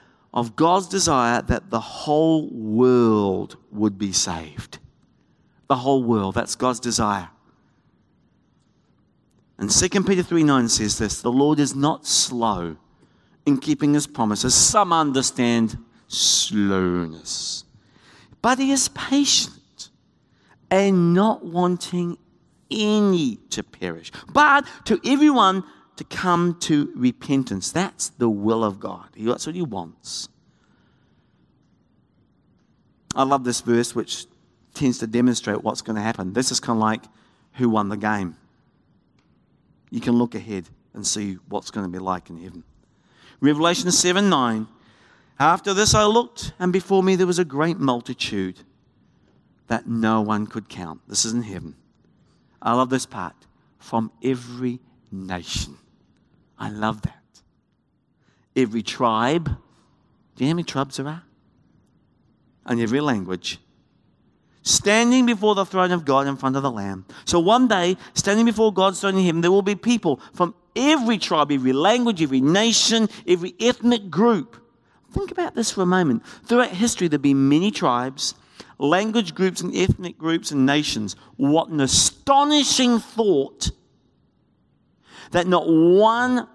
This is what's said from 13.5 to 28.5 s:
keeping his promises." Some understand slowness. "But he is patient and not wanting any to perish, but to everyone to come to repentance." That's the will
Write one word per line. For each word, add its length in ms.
keeping 360
his 140
promises." 480
Some 360
understand 840
slowness. 1600
"But 160
he 140
is 180
patient 1000
and 420
not 320
wanting 720
any 640
to 100
perish, 500
but 320
to 200
everyone 580
to 100
come 560
to 340
repentance." 760
That's 460
the 120
will 340